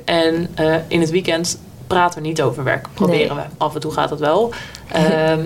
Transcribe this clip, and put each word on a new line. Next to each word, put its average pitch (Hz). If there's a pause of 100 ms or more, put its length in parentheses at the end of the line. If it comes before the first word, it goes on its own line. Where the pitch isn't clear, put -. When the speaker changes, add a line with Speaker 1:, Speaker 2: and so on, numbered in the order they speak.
Speaker 1:
En, 165
eh, 156 (120)
in 170
het 156
weekend 175 (280)
praten 175
we 156
niet 160
over 143
werk. 127
Proberen 151
Speaker 2:
Nee. 147
Speaker 1:
we. -
Af 151
en 156
toe 156
gaat 147
dat 156
wel. 185
Speaker 2:
<laughs> -
Speaker 1:
Ehm, 160